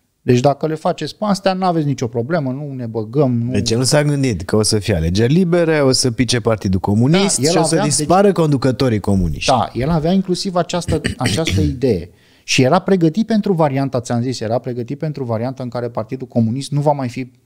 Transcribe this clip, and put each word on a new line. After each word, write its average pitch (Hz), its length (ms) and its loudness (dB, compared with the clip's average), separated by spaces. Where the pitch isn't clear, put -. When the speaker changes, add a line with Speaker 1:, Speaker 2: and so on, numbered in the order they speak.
Speaker 1:
Deci 123 120 4
dacă 139 280 0
le 156 80 -4
faceți 156 400 -6
pe 208 100 -6
astea, 190 280 0
n-aveți 180 320 0
nicio 135 220 -2
problemă, 127 440 -4
nu 139 220 -10
ne 127 120 -8
băgăm, 117 520 0
nu 117 140 -2
Speaker 2:
Deci 104 200 0
el 113 60 0
nu 127 60 0
s-a 147 200 2
gândit 135 380 0
că 92 140 -4
o 107 60 4
să 107 180 2
fie 92 160 0
alegeri 92 380 2
libere, 170 480 2
o 135 100 4
să 127 200 0
pice 120 280 0
Partidul 107 400 0
Comunist 139 600 2
Speaker 1:
Da, 123 60 0
el 160 60 2
Speaker 2:
și 180 60 2
o 165 60 4
să 160 120 0
Speaker 1:
avea, 190 80 0
deci 147 120 0
Speaker 2:
dispară 180 360 4
conducătorii 135 680 2
comuniști. 92 520 0
Speaker 1:
Da, 113 220 2
el 127 160 -2
avea 165 220 0
inclusiv 190 440 -2
această, 170 460 -2
<clears throat> - 60 -10
această 156 440 -2
idee. 127 480 0
Și - 180 0
era 143 180 4
pregătit 185 460 2
pentru 208 280 0
varianta, 135 480 0
ți-am 120 200 -2
zis, 123 180 -4
era 113 200 -2
pregătit 123 380 -8
pentru 147 260 -6
varianta 117 400 -4
în 123 60 -8
care 120 200 -6
Partidul 123 380 -8
Comunist 123 440 -2
nu 147 100 0
va 147 100 2
mai 135 180 -2
fi, 127 220 -10